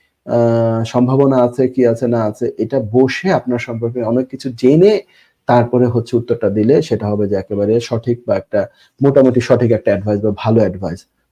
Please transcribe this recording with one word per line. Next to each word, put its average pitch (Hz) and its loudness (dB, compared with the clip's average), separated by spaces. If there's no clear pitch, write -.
আহ, 117 0
সম্ভাবনা 131 2
আছে, 123 0
কি 123 0
আছে 113 -2
না 117 0
আছে, 107 -4
এটা 110 -4
বসে 131 0
আপনার 123 -2
সম্পর্কে 117 -6
অনেক 120 -2
কিছু 131 -12
জেনে 160 2
তারপরে 123 2
হচ্ছে 117 -2
উত্তরটা 117 -2
দিলে 110 2
সেটা 107 -4
হবে 104 -2
যে 101 -2
একেবারে 101 -2
সঠিক 117 -4
বা 104 0
একটা 98 -4
মোটামুটি 131 4
সঠিক 127 2
একটা 107 0
অ্যাডভাইস 101 -2
বা 107 0
ভালো 113 0
অ্যাডভাইস। 92 -4